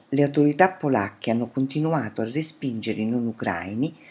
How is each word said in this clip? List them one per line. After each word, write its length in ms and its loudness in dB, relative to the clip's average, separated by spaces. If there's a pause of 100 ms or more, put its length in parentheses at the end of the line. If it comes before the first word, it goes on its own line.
le 140 2
autorità 520 4
polacche 560 -2
hanno 180 0
continuato 720 -2
a 100 -4
respingere 720 -2
i 40 0
non 200 0
ucraini, 680 -4 (180)